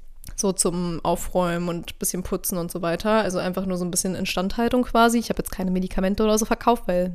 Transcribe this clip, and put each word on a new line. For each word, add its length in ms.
so 160
zum 500
Aufräumen 680
und 300
bisschen 240
putzen 360
und 120
so 120
weiter. 400
Also 160
einfach 280
nur 120
so 60
ein 60
bisschen 240
Instandhaltung 680
quasi. 340
Ich 120
habe 80
jetzt 120
keine 220
Medikamente 500
oder 160
so 60
verkauft, 420
weil, 280